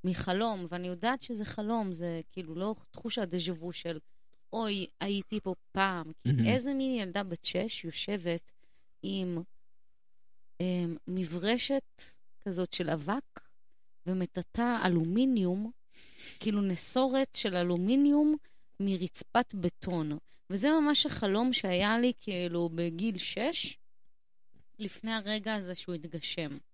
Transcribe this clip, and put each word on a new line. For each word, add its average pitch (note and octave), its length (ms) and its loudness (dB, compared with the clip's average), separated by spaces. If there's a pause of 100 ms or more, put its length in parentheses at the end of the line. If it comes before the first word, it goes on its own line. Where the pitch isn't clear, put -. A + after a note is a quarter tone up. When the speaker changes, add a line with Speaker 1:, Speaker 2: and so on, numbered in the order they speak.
Speaker 1:
מחלום, F#3 640 0
ואני F3 180 -4
יודעת G#3+ 340 -2
שזה G#3+ 240 -6
חלום, G#3+ 480 -2
זה E3 280 -4 (100)
כאילו D#3+ 240 -10
לא G3+ 200 -2 (160)
תחושת G#3+ 360 -4
דז'ה F3 260 -2
וו E3+ 200 -8
של, D#3+ 260 -6 (540)
"אוי, G#3 340 0 (120)
הייתי G3+ 440 -2
פה F#3 120 -2 (160)
פעם", F3+ 400 0 (120)
כי A#2+ 80 4
Speaker 2:
מהמם. A3+ 160 6
Speaker 1:
איזה B3 260 2
מין C4 260 2
ילדה G3 240 -2
בת F3+ 220 -6
שש - 380 -2
יושבת E3+ 680 -2 (520)
עם, F#3 340 -2 (1200)
אמ, F3+ 380 0 (100)
מברשת F#3 920 0 (400)
כזאת F3+ 320 -2
של E3+ 160 0
אבק, E3 500 -2 (680)
ומטאטא F#3 800 0
אלומיניום, F#3+ 880 4 (680)
כאילו G#3 220 2
נסורת B3+ 760 2
של G3 200 0
אלומיניום C4+ 800 6 (440)
מרצפת G3 760 0
בטון. E3+ 640 -2 (320)
וזה G3+ 220 2
ממש D4 340 6
החלום A#3 480 2
שהיה G3+ 460 2
לי, B3 200 4
כאילו, F3 560 0
בגיל E3+ 420 0
שש, - 600 -2 (1000)
לפני G#3+ 320 -6
הרגע G#3+ 440 -2
הזה F#3 200 -6
שהוא F3+ 200 -6
התגשם. D#3 640 -6 (160)